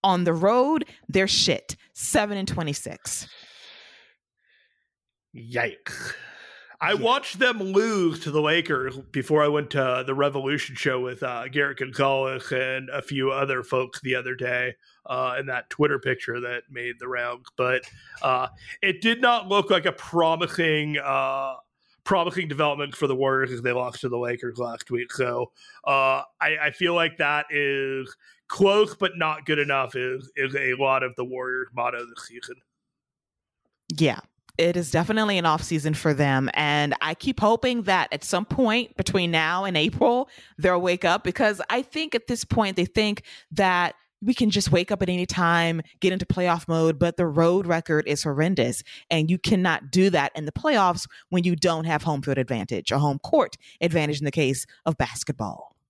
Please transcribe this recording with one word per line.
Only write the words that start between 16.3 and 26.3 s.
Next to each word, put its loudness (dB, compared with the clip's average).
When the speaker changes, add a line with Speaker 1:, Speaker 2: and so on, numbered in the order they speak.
Speaker 2:
that -8
made -10
the -10
rounds. -8
But, 0
uh, 2
it 0
did 2
not 2
look 2
like 4
a 0
promising, 0
uh, -2
promising 0
development -2
for 0
the 0
Warriors 2
as -8
they 0
lost -4
to -4
the -4
Lakers -6
last -8
week. -4
So, -4
uh, 2